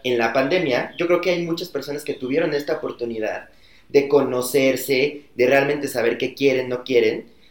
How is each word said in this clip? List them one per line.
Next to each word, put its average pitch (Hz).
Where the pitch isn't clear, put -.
En 123
la 117
pandemia, 135
yo 175
creo 175
que 180
hay 175
muchas 165
personas 143
que 143
tuvieron 147
esta 147
oportunidad 117
de 139
conocerse, 131
de 123
realmente 139
saber 117
qué -
quieren, 127
no 123
quieren. 120